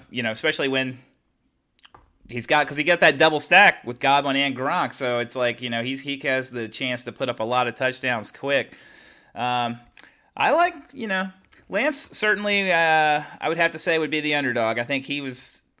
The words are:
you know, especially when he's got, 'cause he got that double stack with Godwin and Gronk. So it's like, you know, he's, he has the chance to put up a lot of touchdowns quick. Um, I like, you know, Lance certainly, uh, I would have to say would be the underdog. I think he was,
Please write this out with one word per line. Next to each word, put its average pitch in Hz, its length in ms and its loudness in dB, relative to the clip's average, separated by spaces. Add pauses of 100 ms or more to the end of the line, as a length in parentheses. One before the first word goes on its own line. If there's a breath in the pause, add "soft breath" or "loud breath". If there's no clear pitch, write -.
you 123 140 -8
know, 113 80 -2
especially 151 380 -2
when 131 300 -2 (1300)
he's 120 160 -6
got, 151 200 4
'cause 143 120 -8
he 151 60 -2
got 170 160 2
that 156 180 6
double 156 200 6
stack 185 460 6
with 123 160 -8
Godwin 139 340 2
and 139 220 0
Gronk. 139 380 -2
So 123 240 -2
it's 117 180 -4
like, 120 240 -2
you 127 80 -8
know, 117 140 -4
he's, 135 180 -6
he 139 240 -8
has 131 260 -2
the 120 160 -6
chance 123 380 -6
to 117 80 -8
put 127 160 -4
up 120 120 -6
a 110 40 -2
lot 123 240 0
of 117 60 -8
touchdowns 127 580 -4
quick. 139 400 -2 (640 loud breath)
Um, 120 440 -4 (560 loud breath)
I 185 180 2
like, 339 220 2 (180)
you 226 140 -10
know, 190 220 -4 (400 soft breath)
Lance 240 480 -2
certainly, 202 560 0
uh, 156 500 4 (180 loud breath)
I - 80 -2
would 165 100 -2
have 170 140 2
to 160 60 -12
say 165 200 0
would 151 120 0
be 151 100 0
the 147 140 -2
underdog. 120 440 0
I 120 60 -2
think 135 200 -4
he 143 160 -6
was, 131 400 -10 (200)